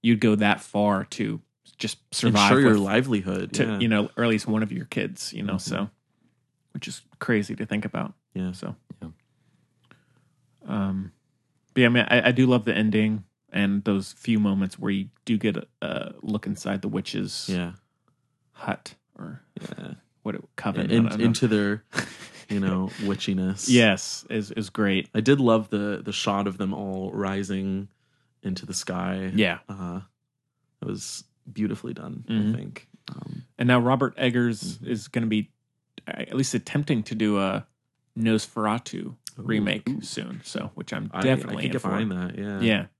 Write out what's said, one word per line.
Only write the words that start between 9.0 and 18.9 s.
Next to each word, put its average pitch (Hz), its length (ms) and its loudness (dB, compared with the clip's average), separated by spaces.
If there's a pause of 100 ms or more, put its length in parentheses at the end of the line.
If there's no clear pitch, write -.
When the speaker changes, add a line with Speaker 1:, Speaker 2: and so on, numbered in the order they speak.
Speaker 3:
Yeah. 82 60 -12 (1600)
Speaker 1:
um, 95 460 -4 (600)
but 131 80 4
yeah, 120 40 8
I 117 40 8
mean, 120 180 4
I, 120 200 6
I 123 40 6
do 131 140 6
love 123 180 4
the 117 100 2
ending 107 500 2 (280)
and 101 320 2
those 98 280 0
few 110 260 0
moments 98 400 2
where 107 120 -2
you 98 180 -2 (160)
do 113 140 2
get 101 180 0
a, - 100 -6 (160)
a - 300 -6 (100)
look 107 240 -4
inside 101 360 -4
the 101 60 -4
witch's 98 640 -4
Speaker 2:
Yeah. 90 220 -2 (800)
Speaker 1:
hut - 420 -10 (240)